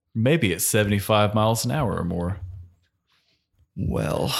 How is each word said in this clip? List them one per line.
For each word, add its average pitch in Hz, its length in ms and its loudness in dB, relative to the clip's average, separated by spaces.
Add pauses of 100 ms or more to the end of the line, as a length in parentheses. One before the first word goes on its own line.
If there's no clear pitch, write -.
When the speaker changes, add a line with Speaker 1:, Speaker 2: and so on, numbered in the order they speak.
(140)
Speaker 1:
Maybe 117 380 2
at 85 80 -2
seventy-five 104 760 2
miles 110 300 2
an 123 60 -2
hour 127 260 -2
or 85 80 -4
more. 87 340 -4 (1400)
Speaker 2:
Well. - 540 -2 (120)